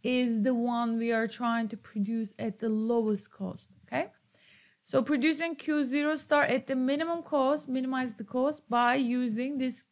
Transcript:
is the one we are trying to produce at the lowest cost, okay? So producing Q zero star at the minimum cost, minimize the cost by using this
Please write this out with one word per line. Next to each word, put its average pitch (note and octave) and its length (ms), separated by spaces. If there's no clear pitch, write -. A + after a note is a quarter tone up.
is B3 400
the C4 120
one A#3 440
we A#3 140
are A3+ 160
trying A#3 400
to A3 80
produce G#3+ 600
at G#3+ 220
the A3+ 100
lowest A3 600
cost, - 460
okay? C#4+ 200
So C4 180
producing D4+ 520
Q D4+ 300
zero D4 320
star D4 280
at C4 220
the C4+ 80
minimum D4+ 480
cost, C#4+ 460
minimize B3+ 480
the G#3 80
cost C4 460
by A#3+ 240
using B3 640
this B3+ 340